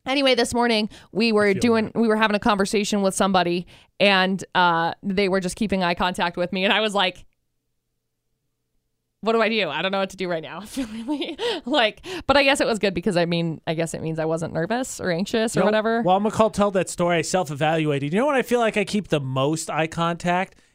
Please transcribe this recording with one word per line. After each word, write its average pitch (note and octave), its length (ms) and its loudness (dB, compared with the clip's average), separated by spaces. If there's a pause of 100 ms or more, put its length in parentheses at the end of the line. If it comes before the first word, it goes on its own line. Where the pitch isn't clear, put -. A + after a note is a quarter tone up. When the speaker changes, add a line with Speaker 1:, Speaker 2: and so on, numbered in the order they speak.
Speaker 1:
anyway, C4+ 300 2
this A#3+ 180 0
morning A#3 340 2 (240)
we A3+ 220 2
were G#3 180 4
Speaker 2:
feel G3 80 0
Speaker 1:
doing, A3+ 280 2
Speaker 2:
that. - 100 -14
Speaker 1:
we A#3 100 2
were G#3+ 80 2
having G#3+ 200 4
a G3+ 40 -2
conversation G3+ 640 0
with F#3+ 140 2
somebody, F3+ 520 2 (320)
and, F#3+ 460 2 (100)
uh, E3+ 380 2 (100)
they G3 240 0
were F#3 140 0
just F3+ 160 -6
keeping F#3+ 260 -2
eye F3 100 2
contact F3+ 440 -2
with F3 160 -2
me, F#3+ 100 0
and G3+ 100 4
I G3 60 4
was G#3+ 160 -2
like, F#3 300 0 (2000)
"What G#3 120 0
do A3+ 80 2
I G#3 80 2
do? G#3+ 200 0
I C#3+ 140 -4
don't F#3+ 80 -2
know G3 80 -2
what F#3+ 120 -2
to F#3+ 60 -16
do F#3+ 100 -6
right E3+ 140 -4
now." D3+ 180 -12
<laughs> - 20 -12
I G#3 40 -16
feel B3 220 -8
really, C4 500 -8 (280)
like, A#3+ 380 0 (240)
but C4+ 100 4
I C#4+ 60 6
guess C#4 180 4
it C4+ 60 0
was A3 120 0
good G3 140 0
because, F3 240 -2
I E3+ 80 4
mean, E3+ 420 -2
I E3+ 80 -2
guess E3 180 -4
it - 80 -10
means D#3+ 180 -4
I D#3+ 60 -2
wasn't E3 280 -4
nervous A3+ 460 -4
or F#3 120 -2
anxious A3 440 -2
or G#3+ 40 2
Speaker 2:
You - 20 4
know, F#3+ 60 2
Speaker 1:
whatever. G#3+ 340 0
Speaker 2:
while F#3 180 2
McCall G#3+ 320 2
told G3+ 220 0
that F#3 160 0
story, F3 280 0
I E3 40 2
self-evaluated. D3+ 920 -2
You F#3+ 60 0
know B3+ 60 2
when D4 100 0
I B3+ 60 2
feel A#3+ 180 0
like A3 180 0
I G#3 80 0
keep G3+ 240 -4
the D#3 100 0
most C3+ 500 -2
eye D#3+ 180 0
contact E3+ 680 -2 (200)